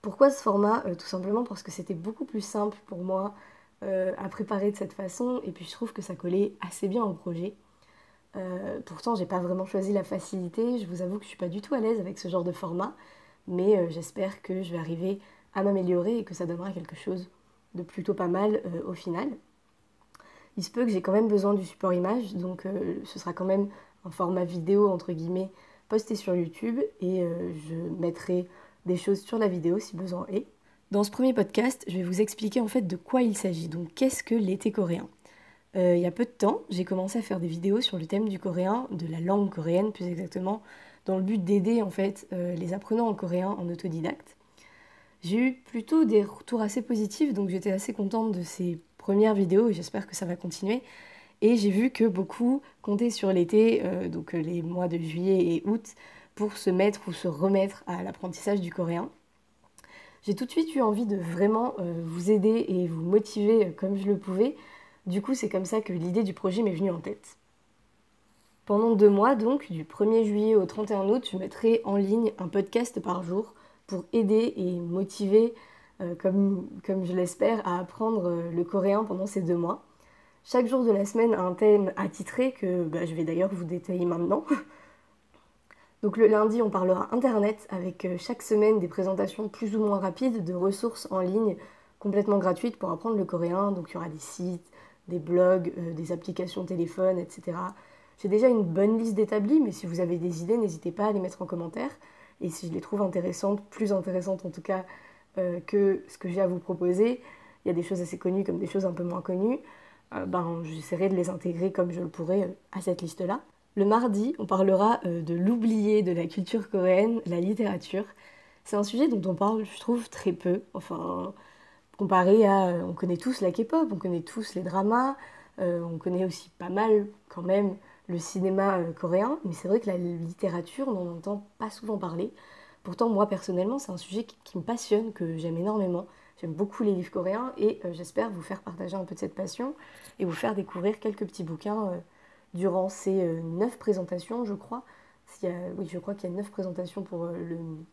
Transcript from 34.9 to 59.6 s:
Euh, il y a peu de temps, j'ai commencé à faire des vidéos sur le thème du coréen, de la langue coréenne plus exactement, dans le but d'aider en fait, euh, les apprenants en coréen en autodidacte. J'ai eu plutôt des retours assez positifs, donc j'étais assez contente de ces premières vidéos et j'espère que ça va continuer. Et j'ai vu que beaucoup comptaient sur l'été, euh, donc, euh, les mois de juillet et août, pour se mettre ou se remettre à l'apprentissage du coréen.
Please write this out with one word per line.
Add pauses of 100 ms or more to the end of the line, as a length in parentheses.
Euh,
il
y
a
peu
de
temps, (100)
j'ai
commencé
à
faire
des
vidéos
sur
le
thème
du
coréen,
de
la
langue
coréenne
plus
exactement, (420)
dans
le
but
d'aider
en
fait,
euh,
les
apprenants
en
coréen
en
autodidacte. (840)
J'ai
eu (120)
plutôt
des
retours
assez
positifs,
donc
j'étais
assez
contente
de
ces (180)
premières
vidéos
et
j'espère
que
ça
va
continuer. (600)
Et
j'ai
vu
que
beaucoup (200)
comptaient
sur
l'été,
euh,
donc,
euh,
les
mois
de
juillet
et
août, (520)
pour
se
mettre
ou
se
remettre
à
l'apprentissage
du
coréen. (1120)